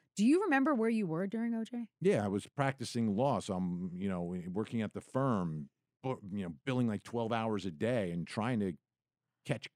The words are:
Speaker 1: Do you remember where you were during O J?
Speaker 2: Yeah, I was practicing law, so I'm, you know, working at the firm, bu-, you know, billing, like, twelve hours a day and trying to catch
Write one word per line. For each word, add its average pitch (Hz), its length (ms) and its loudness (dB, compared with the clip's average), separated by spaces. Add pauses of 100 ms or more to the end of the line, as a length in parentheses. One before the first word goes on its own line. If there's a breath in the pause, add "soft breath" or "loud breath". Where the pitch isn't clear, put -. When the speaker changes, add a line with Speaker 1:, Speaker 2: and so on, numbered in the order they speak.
(160)
Speaker 1:
Do 202 80 4
you 330 200 6
remember 285 300 4
where 226 140 2
you 220 180 2
were 160 200 0
during 233 280 -2
O 226 100 -2
J? 240 200 -8 (160)
Speaker 2:
Yeah, 156 240 4
I 104 40 2
was 98 180 0
practicing 120 680 0
law, 117 260 2
so 101 120 -4
I'm, 90 420 -2
you 98 140 -4
know, 87 260 -2 (160)
working 110 300 -2
at 104 140 -4
the 92 80 -8
firm, 92 680 0 (340)
bu-, 131 160 -4 (140)
you 98 120 -4
know, 85 100 -6 (100)
billing, 127 240 0
like, 101 140 -2
twelve 117 280 -4
hours 110 360 0
a 92 40 -4
day 104 400 0
and 85 160 -4
trying 113 340 -2
to 95 120 0 (720)
catch - 320 -6